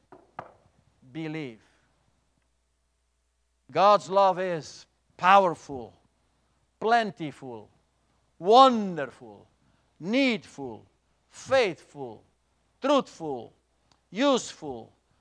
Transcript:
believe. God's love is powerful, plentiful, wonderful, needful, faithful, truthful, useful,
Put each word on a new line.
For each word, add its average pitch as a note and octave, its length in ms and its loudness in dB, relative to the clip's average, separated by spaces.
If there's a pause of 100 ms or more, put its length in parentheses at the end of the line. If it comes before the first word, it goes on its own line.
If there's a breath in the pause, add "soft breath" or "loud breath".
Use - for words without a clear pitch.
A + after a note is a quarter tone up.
(1120)
believe. D#3 480 -12 (2000)
God's E3+ 380 2
love F#3+ 300 2
is F3 480 -8 (320)
powerful, D#3+ 760 0 (840)
plentiful, D#3 880 -2 (680)
wonderful, F3 1080 2 (540)
needful, D#3+ 840 -4 (420)
faithful, D3+ 960 -6 (560)
truthful, D#3 720 -2 (580)
useful, E3 800 -4 (280)